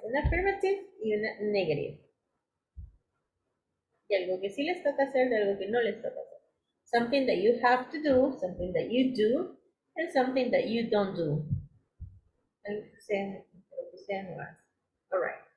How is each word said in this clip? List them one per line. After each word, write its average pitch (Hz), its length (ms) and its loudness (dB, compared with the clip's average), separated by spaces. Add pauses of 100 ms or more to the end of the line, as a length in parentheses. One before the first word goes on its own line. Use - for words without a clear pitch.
una 247 180 -2
affirmative 392 680 0 (160)
y 214 120 0
una 208 260 -4
negative. 196 600 -2 (2000)
De 202 80 2
algo 185 240 -2
que 196 100 -4
sí 285 140 -4
les 349 180 -2
toca 285 220 2
hacer, 262 240 2
de 233 80 2
algo 202 220 2
que 196 100 -6
no 233 120 2
les 214 160 0
toca - 240 -8
hacer. - 180 -16 (460)
Something 240 420 2
that 202 100 4
you 233 260 4
have 254 280 4
to 302 120 -8
do, 277 380 4
something 180 320 -6
that 175 180 -2
you 254 240 2
do, 240 400 2 (420)
and 330 140 -4
something 254 400 2
that 190 180 2
you 226 200 0
don't 196 260 2
do. 151 300 -2 (1200)
Algo 208 160 -6
que - 140 -20
ustedes, 196 480 -4 (260)
algo - 200 -10
que - 60 -18
ustedes 196 280 -6
no 175 180 -10
hacen. - 140 -14 (560)
All 185 80 2
right. - 220 -4 (140)